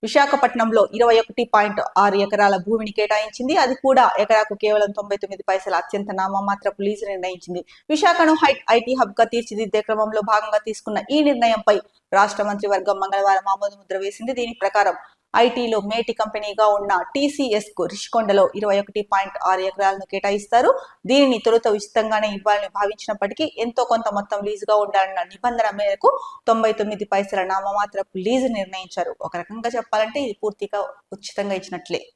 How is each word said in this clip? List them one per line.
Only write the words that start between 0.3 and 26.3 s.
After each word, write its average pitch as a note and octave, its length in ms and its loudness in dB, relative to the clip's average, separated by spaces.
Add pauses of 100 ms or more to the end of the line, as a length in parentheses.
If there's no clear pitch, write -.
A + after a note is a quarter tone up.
ఇరవై A3+ 260 6
ఒకటి A#3 340 -4
పాయింట్ G#3 280 2 (160)
ఆరు G3+ 180 4
ఎకరాల G3+ 420 2
భూమిని G#3 340 -4
కేటాయించింది. G#3+ 680 -2
అది C4 180 2
కూడా C4 340 4 (100)
ఎకరాకు G#3+ 360 2
కేవలం G#3 360 2
తొంభై G3+ 240 -6
తొమ్మిది G3 340 -10
పైసల F#3+ 260 -2
అత్యంత G3+ 380 -4
నామమాత్రపు G3 680 -4
లీజు G3+ 240 -4
నిర్ణయించింది. F3+ 600 -8 (240)
విశాఖను D#4+ 440 4
హై-, C#4+ 220 2 (160)
ఐటీ A#3 220 2
హబ్‌గా A#3 300 2
తీర్చిదిద్దే A3 580 -2
క్రమంలో G#3+ 400 -2
భాగంగా G#3+ 360 0
తీసుకున్న G#3+ 440 -6 (100)
ఈ D4+ 120 2
నిర్ణయంపై A3+ 560 2 (340)
రాష్ట్ర G3+ 300 2
మంత్రివర్గం G3+ 560 -2
మంగళవారం G3 500 0
ఆమోద G3+ 280 -2
ముద్ర G3+ 200 -8
వేసింది. G#3 360 -6
దీని A#3 280 -6
ప్రకారం G3 320 2 (420)
ఐటీలో A#3 460 2
మేటి A3+ 320 -4
కంపెనీగా G#3+ 540 -2
ఉన్న G3+ 340 2 (140)
టీసీఎస్ C4+ 640 -2
కు F3 80 -2
రిషికొండలో G3+ 680 2
ఇరవై G3+ 240 0
ఒకటి G3+ 220 -6
పాయింట్ G3 360 -2 (100)
ఆరు F#3 140 2
ఎకరాలను G3 500 -2
కేటాయిస్తారు. G#3 680 2 (260)
దీనిని B3+ 400 4
తొలుత A3+ 220 4
ఉచితంగానే G#3+ 600 0
ఇవ్వాలని G#3 400 -2
భావించినప్పటికీ G#3 920 -4
ఎంతో A#3 260 -2
కొంత A3+ 200 0 (100)
మొత్తం G3+ 300 -4
లీజుగా G#3 320 -2
ఉండాలన్న F#3+ 460 0
నిబంధన A3 540 -2
మేరకు G3+ 440 2 (280)